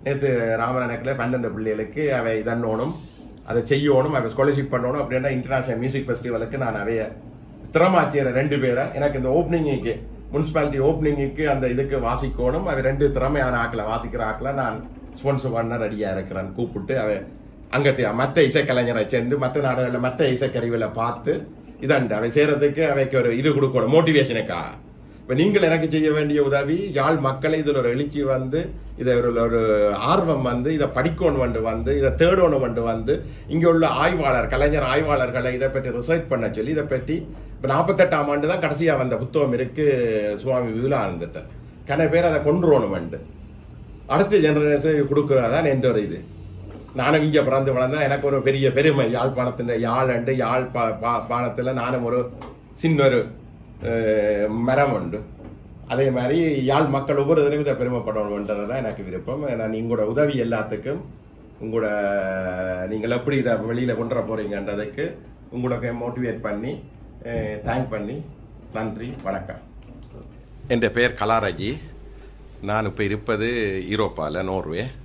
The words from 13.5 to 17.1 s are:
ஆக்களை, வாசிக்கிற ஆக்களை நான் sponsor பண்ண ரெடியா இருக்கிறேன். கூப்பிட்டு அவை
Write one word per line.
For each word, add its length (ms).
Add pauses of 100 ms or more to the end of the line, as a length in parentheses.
ஆக்களை, 280
வாசிக்கிற 380
ஆக்களை 300
நான் 240 (360)
sponsor 380
பண்ண 260
ரெடியா 340
இருக்கிறேன். 420
கூப்பிட்டு 460
அவை 160 (560)